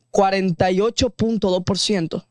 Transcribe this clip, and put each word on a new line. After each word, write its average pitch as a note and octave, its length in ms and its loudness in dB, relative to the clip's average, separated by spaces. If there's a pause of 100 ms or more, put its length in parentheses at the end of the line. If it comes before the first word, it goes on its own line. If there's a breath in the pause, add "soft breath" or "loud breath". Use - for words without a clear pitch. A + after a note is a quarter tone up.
cuarenta F#3+ 600 2
y F#3+ 100 2
ocho A#3 300 0
punto G#3+ 400 -2
dos F3+ 120 0
por F#3+ 160 -2
ciento, F3+ 520 -4